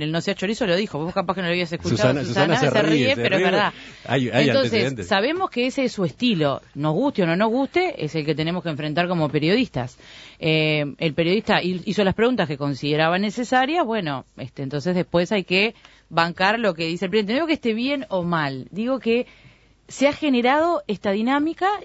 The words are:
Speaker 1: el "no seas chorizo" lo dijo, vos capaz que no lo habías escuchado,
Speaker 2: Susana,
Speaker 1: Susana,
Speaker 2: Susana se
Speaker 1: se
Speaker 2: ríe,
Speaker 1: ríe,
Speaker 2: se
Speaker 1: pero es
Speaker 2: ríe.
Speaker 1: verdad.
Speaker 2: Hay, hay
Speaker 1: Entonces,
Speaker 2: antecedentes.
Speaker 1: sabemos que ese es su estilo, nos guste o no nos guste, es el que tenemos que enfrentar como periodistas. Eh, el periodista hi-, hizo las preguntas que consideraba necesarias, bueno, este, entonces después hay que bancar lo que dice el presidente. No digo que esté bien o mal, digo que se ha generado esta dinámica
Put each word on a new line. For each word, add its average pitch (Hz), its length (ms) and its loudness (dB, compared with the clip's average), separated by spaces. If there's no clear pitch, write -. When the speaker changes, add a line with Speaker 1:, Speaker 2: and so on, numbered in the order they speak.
Speaker 1:
el 151 100 -2
"no 165 120 0
seas 196 160 -2
chorizo" 214 280 -2
lo 175 100 2
dijo, 202 220 -2
vos 165 140 -4
capaz 185 220 -2
que 190 80 -6
no 170 60 -2
lo 170 40 0
habías 175 180 -2
escuchado, 156 280 0
Speaker 2:
Susana, 127 260 2
Speaker 1:
Susana, - 320 2
Speaker 2:
Susana - 160 2
se - 60 2
Speaker 1:
se - 120 4
Speaker 2:
ríe, 156 140 4
Speaker 1:
ríe, - 120 2
Speaker 2:
se 240 60 -2
Speaker 1:
pero 196 140 2
es 370 60 2
Speaker 2:
ríe. - 80 2
Speaker 1:
verdad. 190 240 2
Speaker 2:
Hay, 127 240 0
hay 135 180 4
Speaker 1:
Entonces, 123 240 2
Speaker 2:
antecedentes. 113 360 -2
Speaker 1:
sabemos 311 420 0
que 247 160 0
ese 262 180 -2
es 240 80 0
su 185 140 -2
estilo, 151 560 0
nos 151 200 0
guste 254 300 0
o - 20 2
no 165 100 2
nos 214 140 2
guste, 277 520 0
es 151 120 -4
el 160 100 -2
que 147 120 0
tenemos 165 260 -2
que 170 80 -6
enfrentar 151 380 -2
como 165 200 0
periodistas. 151 720 0
Eh, 156 460 2
el 156 160 -2
periodista 180 460 2
hi-, 180 240 -2
hizo 208 200 0
las 190 100 2
preguntas 220 320 0
que 139 100 -4
consideraba 147 600 0
necesarias, 254 680 0
bueno, 175 400 -4
este, 120 260 -12
entonces 143 320 -2
después 175 380 0
hay 202 100 0
que 190 320 0
bancar 180 500 0
lo 202 140 0
que 165 120 -4
dice 170 200 -4
el 180 40 -4
presidente. 208 220 0
No 247 60 0
digo 330 100 0
que 320 60 0
esté 226 200 -2
bien 262 360 -2
o 185 120 -2
mal, 147 480 -2
digo 233 300 -4
que 240 260 0
se - 180 2
ha 294 60 4
generado 294 760 2
esta 208 240 -4
dinámica 285 560 0